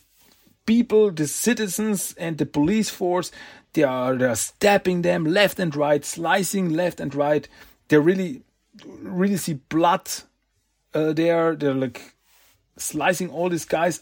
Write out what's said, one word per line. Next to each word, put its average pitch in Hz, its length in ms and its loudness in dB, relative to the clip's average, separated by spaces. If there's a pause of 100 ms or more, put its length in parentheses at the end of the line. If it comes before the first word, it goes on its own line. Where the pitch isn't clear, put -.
(680)
people, 220 420 4
the 156 160 -2
citizens, 214 920 -2
and 165 220 -6
the 147 80 -2
police 170 460 0
force. 180 400 -2 (420)
They 160 80 2
are, 127 340 0
they 127 100 2
are 120 100 0
stabbing 190 680 2
them 175 240 0
left 190 340 2
and 165 160 -2
right, 147 300 2
slicing 180 640 -2
left 165 300 -2
and 147 160 -6
right. 147 320 0 (400)
They 151 100 6
really, 170 460 2 (420)
really 196 520 -2
see 165 160 -4
blood, 170 580 0 (840)
uh, 156 200 0
there. 165 420 2
They're, 143 180 0
like, 131 400 -6 (640)
slicing 160 540 -4
all 170 180 -4
these 170 160 -4
guys 170 360 -2